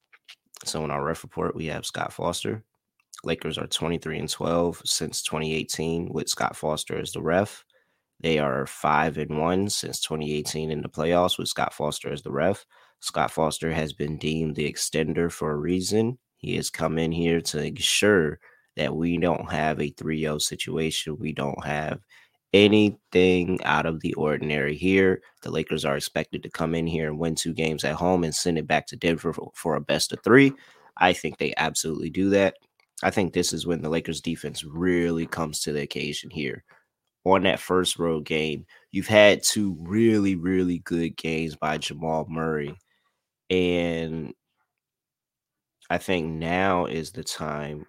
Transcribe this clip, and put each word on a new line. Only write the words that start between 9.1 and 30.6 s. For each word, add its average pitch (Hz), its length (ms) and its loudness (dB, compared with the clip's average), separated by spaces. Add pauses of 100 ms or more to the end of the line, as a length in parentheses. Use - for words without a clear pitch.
and 76 200 -4
one 92 300 2
since - 320 -4
twenty 76 340 -4
eighteen 78 360 -4
in 76 120 -4
the - 60 -8
playoffs 87 500 2
with 85 100 -4
Scott - 260 -2
Foster 73 380 -4
as 71 100 -6
the - 100 -8
ref. 82 320 0 (360)
Scott 76 300 -2
Foster 80 420 0
has 78 200 -2
been 76 240 -6
deemed 78 400 -2
the 73 140 -2
extender 82 600 -2
for 78 220 -4
a 76 40 -4
reason. 92 640 0 (180)
He 90 200 -6
has 76 140 -4
come 80 280 -2
in 82 140 0
here 85 280 2
to 76 240 -4
ensure 80 760 2 (380)
that 73 180 0
we 85 240 0
don't 85 320 0
have 78 300 0
a 76 100 -2
three 78 360 -4
oh 76 120 -2
situation. 80 800 -4
We 78 140 -6
don't 69 320 -6
have 76 360 -4 (520)
anything 92 1120 6
out 76 220 2
of 82 140 -4
the - 140 -2
ordinary 76 640 0
here. 95 460 4 (200)
The - 80 -8
Lakers 78 340 -2
are 71 120 0
expected 73 460 -6
to - 80 -14
come 82 240 -2
in 82 120 0
here 80 220 -2
and 76 100 -6
win 82 160 -2
two 80 200 -4
games 80 300 -2
at 71 100 -2
home 87 300 2
and 78 100 -2
send 85 240 0
it 73 80 -4
back 78 220 0
to - 80 -12
Denver 82 360 -2
for, - 220 -12
for 80 220 -2
a 76 40 -4
best - 320 -2
of - 100 -8
three. 135 300 8 (440)